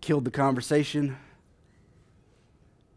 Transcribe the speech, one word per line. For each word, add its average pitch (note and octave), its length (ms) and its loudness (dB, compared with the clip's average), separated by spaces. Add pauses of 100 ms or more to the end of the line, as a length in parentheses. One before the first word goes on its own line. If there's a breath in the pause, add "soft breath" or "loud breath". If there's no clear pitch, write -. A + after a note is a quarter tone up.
killed D3 240 0
the A#2+ 80 -4
conversation. C#3+ 840 0 (1800 soft breath)